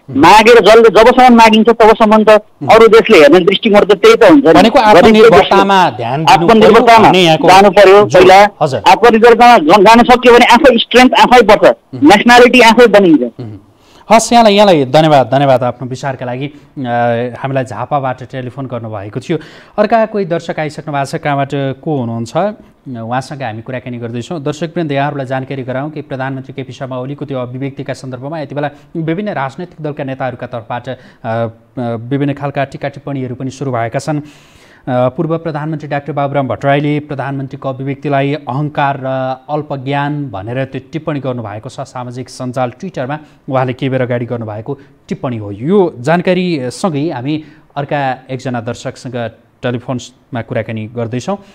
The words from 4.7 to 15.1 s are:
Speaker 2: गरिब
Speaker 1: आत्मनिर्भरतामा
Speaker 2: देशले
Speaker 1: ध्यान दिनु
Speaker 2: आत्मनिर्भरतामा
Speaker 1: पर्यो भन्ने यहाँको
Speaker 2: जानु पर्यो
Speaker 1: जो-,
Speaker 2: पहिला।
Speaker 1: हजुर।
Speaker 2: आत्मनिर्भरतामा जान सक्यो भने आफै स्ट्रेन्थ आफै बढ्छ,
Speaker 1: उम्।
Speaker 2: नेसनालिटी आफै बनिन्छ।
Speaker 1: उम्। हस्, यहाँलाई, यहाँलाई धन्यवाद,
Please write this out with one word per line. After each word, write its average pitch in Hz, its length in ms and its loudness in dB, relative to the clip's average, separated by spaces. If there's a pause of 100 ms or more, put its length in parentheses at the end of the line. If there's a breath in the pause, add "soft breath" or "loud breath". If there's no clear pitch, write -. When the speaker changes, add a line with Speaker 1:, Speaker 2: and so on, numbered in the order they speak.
Speaker 2:
गरिब 214 180 4
Speaker 1:
आत्मनिर्भरतामा 196 880 4
Speaker 2:
देशले 127 140 -2
Speaker 1:
ध्यान 127 280 -6
दिनु 170 200 2
Speaker 2:
आत्मनिर्भरतामा 226 480 4
Speaker 1:
पर्यो 220 120 6
भन्ने 151 140 4
यहाँको 160 280 2
Speaker 2:
जानु 196 220 6
पर्यो 202 360 6
Speaker 1:
जो-, 180 160 4
Speaker 2:
पहिला। 190 260 6 (140)
Speaker 1:
हजुर। 135 260 -4
Speaker 2:
आत्मनिर्भरतामा 233 720 4
जान 208 460 4
सक्यो 247 300 4
भने 240 120 6
आफै 233 320 4
स्ट्रेन्थ 247 420 2
आफै 233 220 4
बढ्छ, 196 220 2 (300)
Speaker 1:
उम्। 123 100 -6
Speaker 2:
नेसनालिटी 240 580 4
आफै 226 260 4
बनिन्छ। 185 340 4
Speaker 1:
उम्। 117 300 -10 (600 soft breath)
हस्, 226 220 2
यहाँलाई, 226 200 4
यहाँलाई 190 320 2
धन्यवाद, 143 460 2